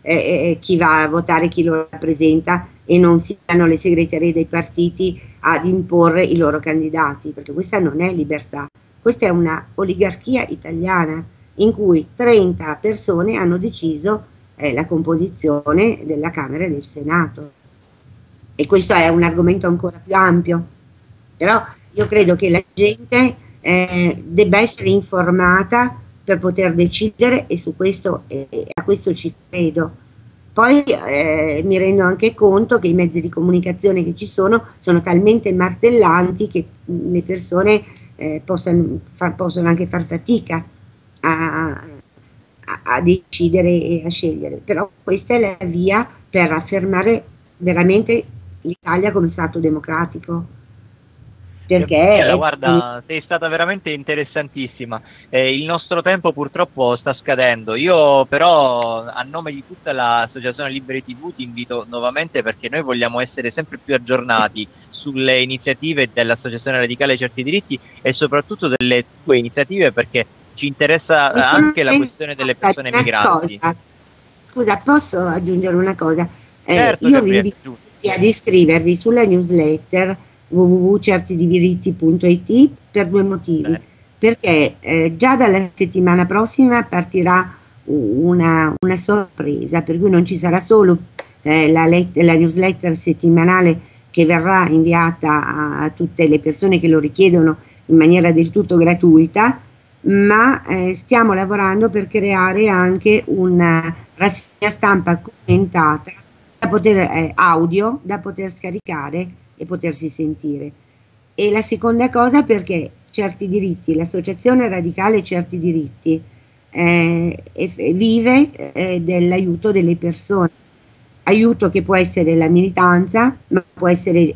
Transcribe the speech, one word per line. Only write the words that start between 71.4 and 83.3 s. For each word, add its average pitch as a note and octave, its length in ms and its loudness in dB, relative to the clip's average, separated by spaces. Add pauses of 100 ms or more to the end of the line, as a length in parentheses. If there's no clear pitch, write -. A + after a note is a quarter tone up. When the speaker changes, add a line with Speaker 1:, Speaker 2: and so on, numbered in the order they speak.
Speaker 1:
sono C#3 260 4
Speaker 2:
anche D4+ 160 -2
la C#3 120 2
questione A#3+ 380 -4
delle C3 220 -4
persone F3 340 -2
Speaker 1:
una E3+ 80 -2
Speaker 2:
migranti. A2 640 0
Speaker 1:
cosa. E3+ 160 -4 (720)
Scusa, G#3+ 340 -2
posso - 440 0
aggiungere F3+ 480 -2
una F#3 180 0
cosa? E3 340 -2 (360)
Eh, F#3 100 -4
Speaker 2:
Certo, A3+ 300 2
Speaker 1:
io A#3+ 60 4
vi C#4 40 8
Speaker 2:
Gabriella, G3+ 240 4
Speaker 1:
invito G3 240 -2
Speaker 2:
giusto. - 480 -10
Speaker 1:
ad F#3 140 0
iscrivervi F3 720 4
sulla A3+ 280 2
newsletter F3+ 920 0 (340)
w F3 80 2
w F3+ 340 4
w G#3 40 2
certi F#3+ 380 0
diritti F3 560 2
punto F3 340 0
i F3 180 2
t B3+ 240 4 (220)
per G3+ 160 -2
due F#3+ 160 0
motivi. F3 400 -2